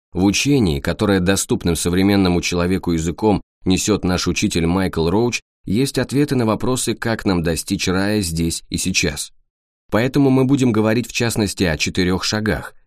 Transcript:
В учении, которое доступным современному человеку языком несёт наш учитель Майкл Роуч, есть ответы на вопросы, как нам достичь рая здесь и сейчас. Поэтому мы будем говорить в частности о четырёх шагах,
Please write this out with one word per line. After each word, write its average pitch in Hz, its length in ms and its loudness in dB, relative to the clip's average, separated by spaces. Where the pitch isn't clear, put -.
В 90 120 0
учении, 101 560 2
которое 98 400 0
доступным 90 560 0
современному 92 640 2
человеку 87 520 -2
языком 85 500 0
несёт 92 400 0
наш 87 240 0
учитель 87 380 -2
Майкл 85 420 0
Роуч, 113 320 0
есть 120 320 -2
ответы 131 380 0
на 120 100 2
вопросы, 113 480 -2
как - 320 -4
нам 90 160 2
достичь 82 440 -2
рая 98 360 0
здесь 82 480 -4
и - 80 -6
сейчас. 82 540 -4
Поэтому 127 400 2
мы 131 140 4
будем 131 280 2
говорить 110 360 0
в - 40 -14
частности 110 520 -2
о 80 120 0
четырёх 90 480 -2
шагах, 107 500 -2